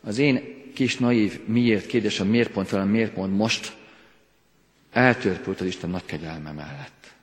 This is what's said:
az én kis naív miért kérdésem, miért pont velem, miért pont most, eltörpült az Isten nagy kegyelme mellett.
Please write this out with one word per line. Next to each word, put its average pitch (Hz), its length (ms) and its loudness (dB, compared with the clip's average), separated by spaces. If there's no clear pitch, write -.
az 107 140 -4
én 135 560 0
kis 127 240 0
naív 117 500 2
miért 113 380 2
kérdésem, 104 420 0
miért 113 240 2
pont 95 180 -2
velem, 98 180 0
miért 107 260 0
pont 98 240 -2
most, - 380 0
eltörpült 107 680 2
az 92 80 -2
Isten 87 220 -6
nagy 90 160 -6
kegyelme 78 460 -10
mellett. 73 720 -14